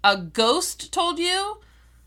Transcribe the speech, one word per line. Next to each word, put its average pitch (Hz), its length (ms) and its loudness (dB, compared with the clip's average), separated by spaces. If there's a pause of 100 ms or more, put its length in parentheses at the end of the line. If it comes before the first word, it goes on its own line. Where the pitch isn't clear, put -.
A 202 140 6
ghost 226 760 -2
told 349 260 0
you? 381 400 -2 (480)